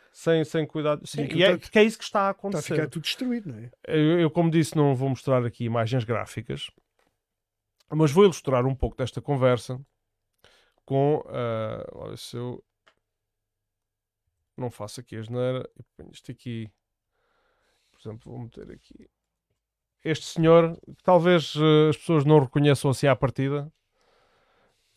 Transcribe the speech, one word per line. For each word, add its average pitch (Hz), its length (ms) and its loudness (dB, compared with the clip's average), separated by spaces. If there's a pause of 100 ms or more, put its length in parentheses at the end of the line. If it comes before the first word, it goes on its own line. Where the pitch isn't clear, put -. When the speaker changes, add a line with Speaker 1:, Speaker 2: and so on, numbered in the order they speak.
(140)
Speaker 1:
sem, 165 300 0
sem 151 240 -4
cuidado. 151 400 -4
Sim, 143 140 -8
Speaker 2:
e - 20 -4
aquilo 160 160 -4
Speaker 1:
e 175 40 4
é, 185 140 4
Speaker 2:
tá, - 140 -16
Speaker 1:
que 220 80 4
é 208 60 8
isso 220 120 -2
que - 60 -18
está - 160 -4
a 196 40 0
Speaker 2:
tá 196 40 0
a - 20 -2
Speaker 1:
acontecer. 190 460 -6
Speaker 2:
ficar 156 120 -2
tudo 147 140 -10
destruído, 240 500 -6
não 110 60 -14
é? 117 140 -16 (160)
Speaker 1:
Eu, 156 320 2
eu, 165 100 2
como 165 220 0
disse, 160 260 2
não 143 180 4
vou 135 140 -2
mostrar 127 340 -2
aqui 120 200 -8
imagens 117 400 -2
gráficas, 110 640 -8 (1200)
mas 151 220 2
vou 190 140 6
ilustrar 131 380 0
um 131 120 -2
pouco - 200 -6
desta 127 240 -6
conversa 127 640 -2 (1040)
com, 139 440 0
ah, 113 540 -6 (100)
olha, 104 220 -14
se - 220 -14
eu 123 260 -10 (1900)
não 127 120 -8
faço - 300 -14
aqui 123 160 -16
a 110 40 -10
asneira, 123 480 -6 (100)
eu 117 80 -20 (100)
ponho - 160 -20
isto - 200 -18
aqui, 113 380 -12 (1200)
por - 80 -20 (100)
exemplo, 110 220 -16
vou 123 80 -14
meter - 320 -18
aqui - 380 -20 (920)
este 160 220 -4
senhor, 165 600 4
que - 180 -20
talvez, 175 540 4
eh, 156 320 6
as 151 80 0
pessoas 156 260 0
não 151 160 8
reconheçam 143 500 2
assim 135 180 0
à 131 80 4
partida, 139 540 -4 (1300)